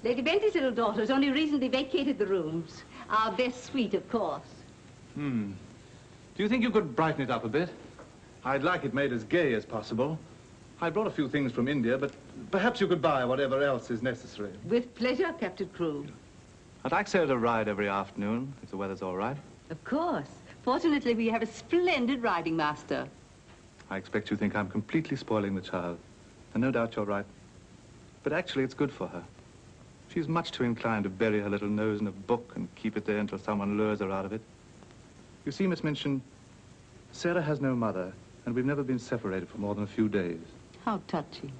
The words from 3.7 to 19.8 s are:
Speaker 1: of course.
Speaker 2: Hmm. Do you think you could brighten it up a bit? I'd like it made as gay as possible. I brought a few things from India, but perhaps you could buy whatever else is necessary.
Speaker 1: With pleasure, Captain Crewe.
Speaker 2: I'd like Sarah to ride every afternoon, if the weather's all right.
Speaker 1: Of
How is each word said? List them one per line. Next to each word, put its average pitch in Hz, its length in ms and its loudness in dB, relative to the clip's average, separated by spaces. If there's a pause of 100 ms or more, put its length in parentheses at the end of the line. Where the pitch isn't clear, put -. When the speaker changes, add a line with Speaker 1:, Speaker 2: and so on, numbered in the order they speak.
Speaker 1:
of - 160 -2
course. 165 320 -2 (720)
Speaker 2:
Hmm. 120 380 -2 (840)
Do 190 60 0
you 208 60 2
think 240 140 2
you 240 80 2
could 185 260 2
brighten 156 260 2
it 127 80 -2
up 120 140 0
a 113 40 -2
bit? 156 220 0 (720)
I'd 135 180 2
like 170 220 0
it 120 100 -2
made 139 180 2
as 113 120 -2
gay 139 300 4
as 107 100 -2
possible. 120 540 -2 (640)
I 170 100 0
brought 208 160 2
a 180 40 0
few 139 180 0
things 135 240 2
from 123 160 2
India, 131 300 2
but 135 140 -2 (380)
perhaps 208 300 2
you 196 80 4
could 165 140 2
buy 139 220 4
whatever 131 380 2
else 131 280 0
is 113 120 -2
necessary. 117 480 -4 (140)
Speaker 1:
With 240 320 0
pleasure, 254 420 0
Captain 190 300 -4
Crewe. 147 380 -2 (800)
Speaker 2:
I'd 131 60 -2
like 196 160 2
Sarah 170 220 4
to 131 100 4
ride 113 300 2
every 101 200 0
afternoon, 104 640 -2 (100)
if - 80 -14
the 95 60 -10
weather's 95 260 -4
all 92 140 -4
right. 113 200 -2 (340)
Speaker 1:
Of 160 140 -10